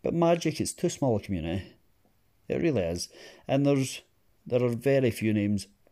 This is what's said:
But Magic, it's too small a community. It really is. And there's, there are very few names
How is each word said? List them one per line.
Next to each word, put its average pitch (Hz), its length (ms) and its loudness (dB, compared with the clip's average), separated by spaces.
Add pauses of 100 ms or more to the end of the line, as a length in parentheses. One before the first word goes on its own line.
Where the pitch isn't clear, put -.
But - 100 0
Magic, 170 460 2
it's 98 140 -4
too - 160 -2
small 131 260 0
a 101 60 0
community. 90 420 -4 (880)
It 67 120 -2
really 135 200 0
is. 87 280 -4 (380)
And 139 180 2
there's, 135 360 0 (440)
there 123 180 0
are 123 60 4
very 131 400 2
few 107 240 0
names 104 340 0 (240)